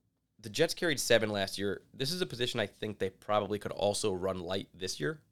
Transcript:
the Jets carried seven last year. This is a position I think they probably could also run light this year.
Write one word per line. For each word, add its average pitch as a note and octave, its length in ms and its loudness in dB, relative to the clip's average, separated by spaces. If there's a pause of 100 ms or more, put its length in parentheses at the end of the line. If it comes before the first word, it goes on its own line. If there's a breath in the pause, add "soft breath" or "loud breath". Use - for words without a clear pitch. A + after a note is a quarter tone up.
(380)
the G#2+ 120 -14
Jets D#3 240 2
carried D3 260 0
seven A2 300 6
last G2 280 -2
year. G2 240 -2 (120)
This C#3 160 -4
is F3+ 100 -4
a F3+ 60 0
position B2 320 -2
I G#2 80 2
think G#2+ 320 -8
they F#2+ 100 0
probably G#2 500 0
could F#2+ 140 -6
also G2+ 400 2
run F#2 280 -2
light F#2 340 -4
this F2+ 240 -6
year. D3+ 220 -2 (120)